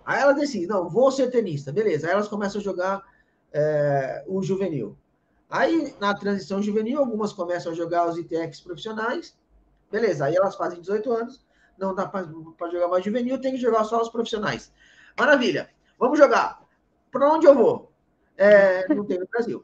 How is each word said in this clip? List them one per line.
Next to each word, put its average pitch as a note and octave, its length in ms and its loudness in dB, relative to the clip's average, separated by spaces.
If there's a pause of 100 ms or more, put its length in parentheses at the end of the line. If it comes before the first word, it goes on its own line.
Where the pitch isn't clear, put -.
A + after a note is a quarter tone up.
Aí G3 160 0
elas C#4 160 6
decidem, C#4+ 300 -4
"Não, F#3+ 220 -2
vou B3 220 4
ser C4 180 0
tenista." F3+ 420 -4
Beleza, E3 360 -2
aí F3 60 0
elas G#3 160 0
começam G3+ 320 -6
a - 20 -10
jogar, F#3+ 400 -4 (480)
é, D3 760 0
o F#3+ 160 -4
juvenil. E3 560 -4 (520)
Aí, C#4+ 500 0
na G3+ 160 0
transição G3+ 460 -4
juvenil, A3 380 -2
algumas G#3+ 340 -2
começam F3 400 -6
a - 20 -8
jogar E3+ 320 -2
os E3+ 100 -4
I E3+ 60 -8
T E3 120 -8 (120)
Fs - 140 -16
profissionais. A3 760 -8 (540)
Beleza, F#3+ 340 0
aí D#3 100 0
elas F#3+ 200 2
fazem F3 260 -6
dezoito G#3 300 -4
anos, A#3 340 -6 (320)
não F#3+ 160 -4
dá F#3 140 -4
pra, F#3 200 -8 (300)
pra E3+ 120 -8
jogar F3 180 -2
mais F#3 180 0
juvenil, B3 340 -2
tem C4 140 -4
que C4 80 -6
jogar A3 220 2
só A3 180 0
os A3+ 80 -2
profissionais. G#3+ 640 -6 (440)
Maravilha, A#3 520 2 (300)
vamos C#4 180 2
jogar. A3+ 440 6 (500)
Pra C#4 200 4
onde D#4 140 4
eu C#4+ 80 10
vou? G3 380 2 (440)
É, F#3+ 580 6
não G#3 120 -2
tem F#3 140 -4
no F#3 80 -8
Brasil. A#3 360 -6